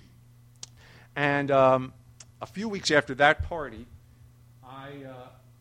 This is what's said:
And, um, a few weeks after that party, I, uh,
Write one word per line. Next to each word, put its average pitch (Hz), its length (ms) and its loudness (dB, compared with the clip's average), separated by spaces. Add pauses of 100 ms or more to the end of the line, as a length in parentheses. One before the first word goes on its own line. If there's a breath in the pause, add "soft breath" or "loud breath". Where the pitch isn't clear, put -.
(1160 soft breath)
And, 143 360 0
um, 131 420 4 (480)
a 117 60 -12
few 208 200 -12
weeks 202 220 -6
after 139 260 4
that 147 280 4
party, 123 420 -10 (840)
I, 135 400 -18
uh, 127 200 -18 (340)